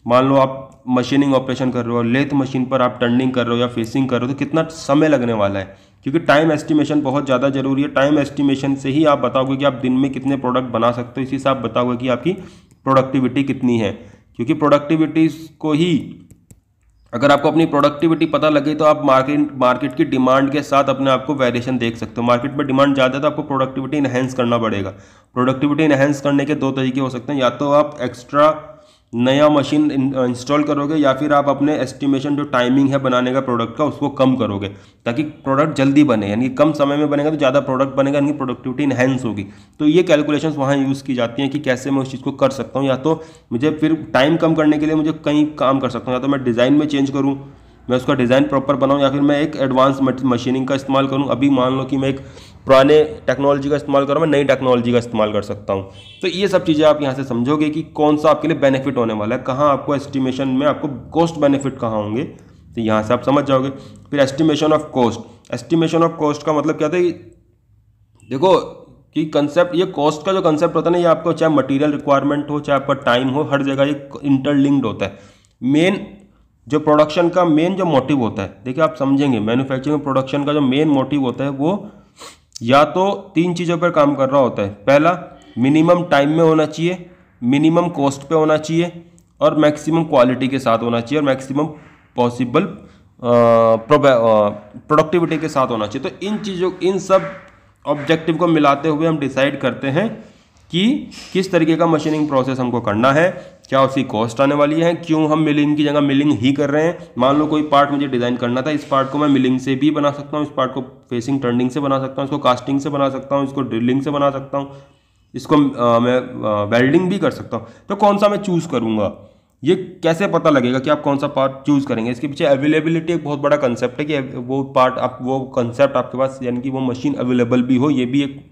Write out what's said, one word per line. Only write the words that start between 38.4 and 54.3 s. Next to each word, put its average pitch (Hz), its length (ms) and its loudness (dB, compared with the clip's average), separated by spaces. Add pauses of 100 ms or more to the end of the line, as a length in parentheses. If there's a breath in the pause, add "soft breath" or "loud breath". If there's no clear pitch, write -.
इनहैंस 131 420 0
होगी। 101 200 -6 (340 loud breath)
तो 151 60 0
ये 170 180 6
कैलकुलेशंस 151 520 0
वहाँ 139 220 0
यूज़ 135 260 -2
की 131 120 -4
जाती 120 260 -2
हैं 135 100 -2
कि 147 80 -4
कैसे 131 320 -2
मैं 135 100 0
उस 135 100 -6
चीज़ 127 100 -12
को 135 100 -6
कर 135 180 0
सकता 131 300 -6
हूँ, 139 80 0
या 131 80 2
तो 160 280 -2 (280 loud breath)
मुझे 131 200 0
फिर 156 420 -2
टाइम 147 240 4
कम 160 180 2
करने 151 220 4
के 151 80 -2
लिए 156 100 0
मुझे 156 160 0
कहीं 151 340 0
काम 135 340 0
कर 131 100 -2
सकता 117 160 -8
हूँ, 127 80 -4
या 127 60 0
तो 135 80 -6
मैं 139 160 -2
डिज़ाइन 120 300 2
में 147 140 2
चेंज 139 220 0
करूँ, 135 440 -4 (360 loud breath)
मैं 127 80 2
उसका 135 160 0
डिज़ाइन 131 300 2
प्रॉपर 143 320 0
बनाऊँ, 139 260 2
या 139 80 4
फिर 139 120 -2
मैं 143 200 2
एक 151 140 -4
एडवांस 135 460 2
मट-, 131 220 0
मशीनिंग 127 440 0
का 143 80 0
इस्तेमाल 135 320 0
करूँ। 135 200 -2
अभी 139 220 2
मान 131 280 2
लो 131 60 -4
कि 135 140 -4
मैं 135 120 -2
एक 135 100 -4 (460 loud breath)
पुराने 139 380 6 (240)
टेक्नोलॉजी 139 420 0
का 147 60 0
इस्तेमाल 139 300 0
कर 143 80 0
रहा 156 100 0
हूँ, 156 80 2